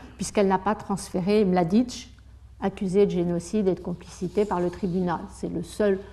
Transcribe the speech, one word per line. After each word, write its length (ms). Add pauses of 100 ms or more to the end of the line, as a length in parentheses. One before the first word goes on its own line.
(160)
puisqu'elle 300
n'a 120
pas 160
transféré 720
Mladic, 680 (460)
accusé 460
de 60
génocide 540
et 80
de 60
complicité 640
par 160
le 80
tribunal. 520 (100)
C'est 180
le 140
seul 360 (140)